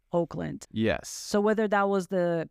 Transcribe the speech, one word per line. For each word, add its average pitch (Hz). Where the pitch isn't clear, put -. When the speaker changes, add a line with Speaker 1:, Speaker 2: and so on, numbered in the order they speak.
Speaker 1:
Oakland." 160
Speaker 2:
Yes. 107
Speaker 1:
So -
whether 214
that 202
was 196
the 175